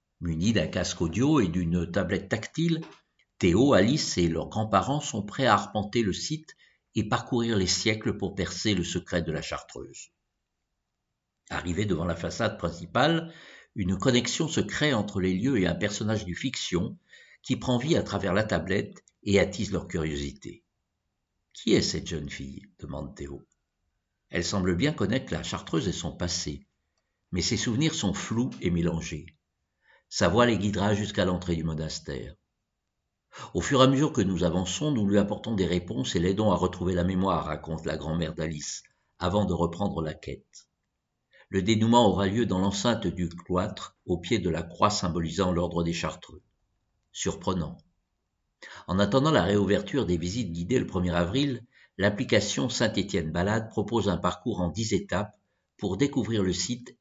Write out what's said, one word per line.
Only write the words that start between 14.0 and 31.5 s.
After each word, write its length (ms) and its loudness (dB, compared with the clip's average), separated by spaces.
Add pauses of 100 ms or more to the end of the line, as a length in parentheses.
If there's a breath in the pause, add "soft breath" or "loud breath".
se 140 0
crée 320 0
entre 260 -2
les 140 2
lieux 260 2
et 80 4
un 80 0
personnage 500 -2
de 80 -6
fiction 640 -4 (440 loud breath)
qui 160 -2
prend 200 0
vie 200 2
à 60 2
travers 300 -2
la 120 2
tablette 580 -2 (200)
et 160 4
attise 320 0
leur 160 -4
curiosité. « 760 -6 (920)
Qui 200 0
est 80 6
cette 260 -2
jeune 220 -6
fille ? » 400 -12 (100)
demande 340 -10
Théo. 320 -12 (840)
Elle 160 -2
semble 300 0
bien 180 2
connaître 400 -2
la 100 -4
Chartreuse 460 -4
et 20 -2
son 240 -6
passé, 500 -6 (640)
mais 100 -2
ses 160 0
souvenirs 360 0
sont 200 -2
flous 380 -2 (100)
et 100 0
mélangés. 540 -2 (840 soft breath)
Sa 200 2
voix 160 6
les 120 4
guidera 380 2
jusqu'à 300 0
l'entrée 300 0